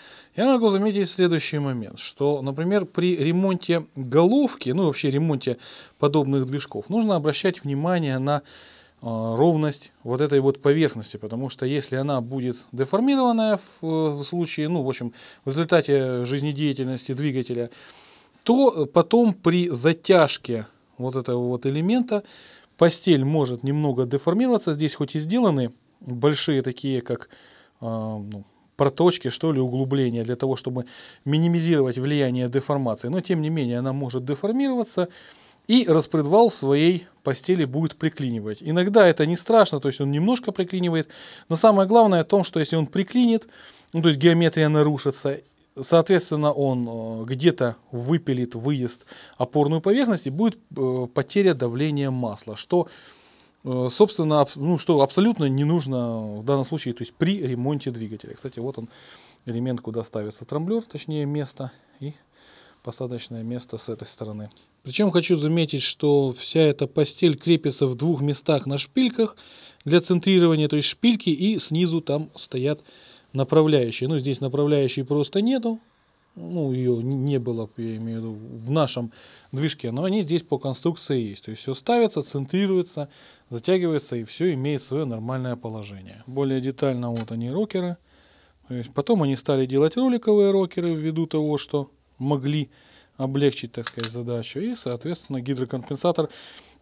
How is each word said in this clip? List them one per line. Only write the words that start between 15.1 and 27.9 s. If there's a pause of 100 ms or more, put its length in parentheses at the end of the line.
в
результате
жизнедеятельности
двигателя, (760)
то
потом
при
затяжке (320)
вот
этого
вот
элемента (520)
постель
может
немного
деформироваться.
Здесь
хоть
и
сделаны (300)
большие
такие,
как, (520)
э,
ну, (320)